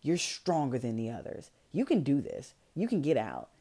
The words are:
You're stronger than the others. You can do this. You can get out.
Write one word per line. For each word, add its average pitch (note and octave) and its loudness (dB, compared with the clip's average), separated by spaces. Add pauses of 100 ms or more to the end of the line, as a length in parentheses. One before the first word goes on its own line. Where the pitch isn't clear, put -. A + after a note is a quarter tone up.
You're D#3+ 2
stronger D3+ 0
than A2+ -2
the A2+ -2
others. - -10 (220)
You A#3 2
can G3 2
do C#3 2
this. - -8 (220)
You G3 0
can A3 2
get C#3+ 4
out. D#2+ -4 (120)